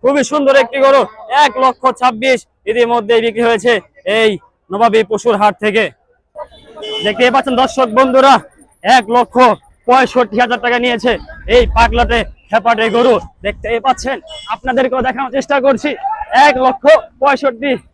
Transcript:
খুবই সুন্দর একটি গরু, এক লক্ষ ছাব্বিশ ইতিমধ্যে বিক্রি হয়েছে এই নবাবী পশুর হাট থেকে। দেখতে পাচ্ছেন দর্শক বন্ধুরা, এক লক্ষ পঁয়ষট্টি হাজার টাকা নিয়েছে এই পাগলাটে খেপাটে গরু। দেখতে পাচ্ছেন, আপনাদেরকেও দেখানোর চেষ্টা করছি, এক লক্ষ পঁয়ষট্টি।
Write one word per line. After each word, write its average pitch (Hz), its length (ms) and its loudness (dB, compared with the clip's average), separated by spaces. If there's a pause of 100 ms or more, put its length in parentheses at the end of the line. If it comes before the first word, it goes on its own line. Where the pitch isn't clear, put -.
খুবই 277 200 0
সুন্দর 277 320 0
একটি 262 240 0
গরু, 269 220 4 (360)
এক 285 200 2
লক্ষ 262 340 -2
ছাব্বিশ 247 480 -2 (260)
ইতিমধ্যে 233 560 -2
বিক্রি 226 220 -2
হয়েছে 233 300 0 (400)
এই 220 160 2 (400)
নবাবী 214 340 0
পশুর 214 340 -2
হাট 208 220 2
থেকে। 208 260 -2 (1160)
দেখতে 220 300 -2
পাচ্ছেন 262 240 -2
দর্শক 254 360 0
বন্ধুরা, 262 420 4 (500)
এক 240 260 4
লক্ষ 247 260 0 (480)
পঁয়ষট্টি 247 560 0
হাজার 240 220 0
টাকা 240 180 -2
নিয়েছে 240 320 -2 (360)
এই 233 200 4
পাগলাটে 233 520 0 (260)
খেপাটে 226 440 0
গরু। 233 260 2 (260)
দেখতে 196 260 -8 (120)
পাচ্ছেন, 262 380 -4 (340)
আপনাদেরকেও 254 560 -2
দেখানোর 254 260 -6
চেষ্টা 277 260 -2
করছি, 269 300 0 (480)
এক 294 200 6
লক্ষ 262 260 -2 (340)
পঁয়ষট্টি। 269 540 -2 (220)